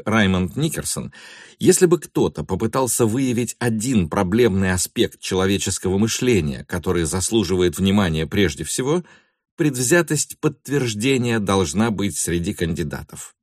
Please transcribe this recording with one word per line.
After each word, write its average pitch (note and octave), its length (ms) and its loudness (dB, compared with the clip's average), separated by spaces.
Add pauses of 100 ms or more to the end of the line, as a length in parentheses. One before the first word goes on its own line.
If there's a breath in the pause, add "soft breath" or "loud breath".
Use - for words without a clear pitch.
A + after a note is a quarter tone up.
Раймонд F#2+ 500 2
Никерсон, - 580 -4 (460 loud breath)
если F3+ 260 4
бы E3+ 140 4
кто-то F2 440 -2
попытался A2+ 640 0
выявить A#2+ 540 0
один A2 500 0
проблемный F#2+ 640 2
аспект - 480 -2
человеческого F#2+ 800 0
мышления, G2 680 0
который F2 380 -2
заслуживает F2+ 760 0
внимания F#2 480 2
прежде E2+ 380 0
всего – C#3+ 400 -2 (540 soft breath)
предвзятость D3 840 0
подтверждения B2 1000 0
должна G2 520 2
быть G2 260 -4
среди E2+ 380 -2
кандидатов. D2+ 880 -6